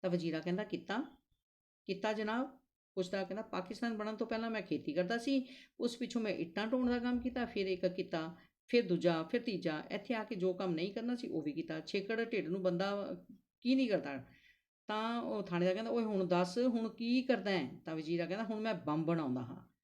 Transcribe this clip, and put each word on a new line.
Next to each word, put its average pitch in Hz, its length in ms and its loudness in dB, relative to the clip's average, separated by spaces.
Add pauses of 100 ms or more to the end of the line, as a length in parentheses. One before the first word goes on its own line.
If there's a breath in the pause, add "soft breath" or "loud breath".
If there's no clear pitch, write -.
ਤਾਂ 190 60 2
ਵਜ਼ੀਰਾ 165 300 2
ਕਹਿੰਦਾ, 180 240 0
"ਕਿੱਤਾ, 196 340 -4 (880)
ਕਿੱਤਾ 202 260 0
ਜਨਾਬ?" 220 360 0 (480)
ਪੁੱਛਦਾ, 190 260 0
ਕਹਿੰਦਾ, 196 200 -4
"ਪਾਕਿਸਤਾਨ 214 540 -4
ਬਣਨ 214 180 -2
ਤੋਂ 233 120 -2
ਪਹਿਲਾਂ 226 220 -2
ਮੈਂ 220 120 -2
ਖੇਤੀ 147 320 -2
ਕਰਦਾ 180 240 2
ਸੀ, 269 240 2 (380 loud breath)
ਉਸ 240 180 0
ਪਿੱਛੋਂ 240 240 -2
ਮੈਂ 214 160 0
ਇੱਟਾਂ 202 300 -2
ਢੋਣ 247 220 2
ਦਾ 240 100 2
ਕੰਮ 247 200 0
ਕੀਤਾ, 247 260 -2
ਫਿਰ 202 220 -2
ਇੱਕ 185 200 0
ਕੀਤਾ, 175 420 -2 (400 loud breath)
ਫਿਰ 233 180 4
ਦੂਜਾ, 170 360 4
ਫਿਰ 240 180 -2
ਤੀਜਾ, 170 400 -2 (100)
ਇੱਥੇ 202 220 -4
ਆ 220 100 -2
ਕੇ 226 120 -6
ਜੋ 185 180 2
ਕੰਮ 185 200 0
ਨਹੀਂ 180 200 -2
ਕਰਨਾ 240 220 -2
ਸੀ 240 120 -8
ਉਹ 160 140 -2
ਵੀ 143 120 -2
ਕੀਤਾ। 156 280 -4
ਛੇਕੜ 208 420 -2
ਢਿੱਡ 208 240 -2
ਨੂੰ 185 140 0
ਬੰਦਾ 185 540 0 (460)
ਕੀ 254 140 4
ਨਹੀਂ 262 140 4
ਕਰਦਾ?" 147 340 0 (680 soft breath)
ਤਾਂ 226 320 0
ਉਹ 220 220 -2
ਥਾਣੇਦਾਰ 175 300 2
ਕਹਿੰਦਾ, 226 180 -2
"ਓਏ 233 120 2
ਹੁਣ 202 240 2
ਦੱਸ, 180 300 4 (100)
ਹੁਣ 226 220 2
ਕੀ 233 320 2
ਕਰਦਾ 208 300 2
ਹੈ?" 151 180 2 (160)
ਤਾਂ 160 100 -4
ਵਜ਼ੀਰਾ 165 300 0
ਕਹਿੰਦਾ, 190 200 -2
"ਹੁਣ 214 160 -4
ਮੈਂ 220 120 0 (120)
ਬੰਬ 151 200 2
ਬਣਾਉਂਦਾ 147 360 2
ਹਾਂ।" 120 160 -8 (260)